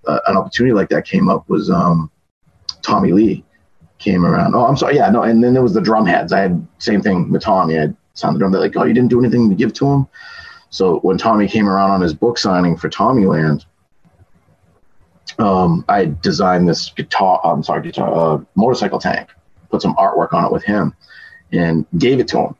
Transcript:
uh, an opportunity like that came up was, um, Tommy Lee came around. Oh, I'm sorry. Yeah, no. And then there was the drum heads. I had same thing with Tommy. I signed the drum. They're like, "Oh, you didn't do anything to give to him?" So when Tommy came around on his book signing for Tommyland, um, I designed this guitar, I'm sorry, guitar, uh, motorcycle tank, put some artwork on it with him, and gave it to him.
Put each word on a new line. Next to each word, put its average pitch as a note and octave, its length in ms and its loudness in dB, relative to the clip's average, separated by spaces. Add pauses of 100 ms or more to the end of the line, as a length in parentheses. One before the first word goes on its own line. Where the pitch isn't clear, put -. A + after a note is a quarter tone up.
uh, D2 200 -2
an F#2+ 80 0
opportunity A#2 380 0
like F#2+ 160 0
that - 160 -2
came - 240 0
up - 180 -2
was, - 220 -2
um, E2+ 400 0 (720)
Tommy - 300 0
Lee G#2+ 320 2 (560)
came F2+ 260 0
around. - 300 0
Oh, A2 100 2
I'm C3+ 120 2
sorry. C#3+ 180 0
Yeah, A#2 160 4
no. A2+ 100 2
And A2+ 220 4
then B2 100 4
there C3 80 4
was A#2 140 2
the A2 60 2
drum A2 260 2
heads. E2+ 260 0
I G2 60 2
had F2+ 280 -2 (120)
same G2+ 240 0
thing F2+ 280 0
with - 120 0
Tommy. E2 340 0
I D2+ 120 0 (260)
signed D2 200 -4
the D2 40 -4
drum. F#2+ 120 0
They're F#2 100 0
like, - 140 -2
"Oh, - 100 0
you D#2 100 2
didn't B2 140 2
do A#2+ 100 2
anything A#2 300 2
to F#2+ 60 2
give A#2 180 -2
to - 120 -2
him?" C#3 220 2 (640)
So F2+ 300 0
when F#2 180 0
Tommy G#2+ 280 2
came G#2 220 0
around G2 220 2
on F#2+ 100 0
his E2+ 140 0
book A#2 240 -2
signing F2+ 380 0
for - 120 -6
Tommyland, F2 760 0 (1700)
um, G#2 500 0
I G2+ 180 2 (160)
designed F2+ 460 0
this - 240 -2
guitar, F#2 520 0
I'm D#2 200 0
sorry, D#2 200 -4
guitar, - 300 -4
uh, D#2+ 260 0 (160)
motorcycle - 440 0
tank, - 300 -6 (400)
put - 120 -2
some D#2+ 140 -2
artwork - 380 0
on E2+ 100 0
it - 80 -2
with - 120 -4
him, G2 300 -2 (580)
and E2 340 0 (120)
gave B2 220 2
it A2 100 -2
to - 100 -2
him. - 200 -4